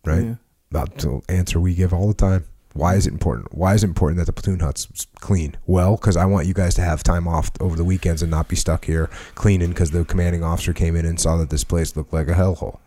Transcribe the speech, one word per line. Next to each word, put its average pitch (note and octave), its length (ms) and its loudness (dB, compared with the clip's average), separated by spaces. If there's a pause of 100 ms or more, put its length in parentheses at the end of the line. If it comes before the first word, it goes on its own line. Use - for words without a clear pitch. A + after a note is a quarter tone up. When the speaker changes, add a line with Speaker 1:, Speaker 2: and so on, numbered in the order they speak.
Speaker 1:
right? A#2 180 2
Speaker 2:
Yeah. A#2 100 -4 (360)
Speaker 1:
That's - 340 -6
the C2+ 240 -2
answer F2+ 320 0
we F2+ 140 2
give F2+ 180 2
all F#2 160 2
the G#2 60 0
time. F#2+ 320 2 (260)
Why E2 220 0
is G2 120 4
it - 60 -2
important? - 420 -4
Why F#2 200 2
is A2 100 4
it G2 40 2
important E2 300 0
that E2+ 60 0
the - 80 -2
platoon F#2 280 -2
hut's D2+ 340 -4
s-, - 120 -10 (140)
clean? E2 340 -2 (120)
Well, F#2 320 4
'cause F#2 180 2
I E2+ 80 2
want F#2+ 220 2
you F#2 80 0
guys F2+ 220 2
to - 40 4
have E2 220 0
time E2+ 260 2
off E2 220 0 (100)
over E2+ 160 0
the E2+ 80 0
weekends F2 380 0
and D#2+ 80 -2
not D#2+ 180 -2
be D#2+ 80 -2
stuck - 300 -2
here D#2+ 240 -2 (240)
cleaning F2+ 400 2
'cause E2 160 0
the E2+ 160 0
commanding F2 360 0
officer E2+ 300 -2
came E2+ 240 0
in E2 80 0
and E2 160 -2
saw E2 160 2
that D#2+ 140 0
this D#2 140 0
place E2 300 -2
looked D#2 200 -6
like D#2+ 140 0
a E2+ 60 2
hellhole. F#2 520 0